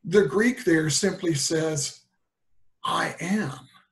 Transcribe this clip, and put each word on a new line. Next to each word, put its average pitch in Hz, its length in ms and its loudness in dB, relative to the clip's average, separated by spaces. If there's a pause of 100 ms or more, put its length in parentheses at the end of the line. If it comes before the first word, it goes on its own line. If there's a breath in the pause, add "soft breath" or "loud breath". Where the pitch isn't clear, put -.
The 180 200 6
Greek 220 380 0
there 160 260 2
simply 180 440 0
says, 156 640 -2 (840)
"I 170 360 -4
am." 175 480 -4 (240)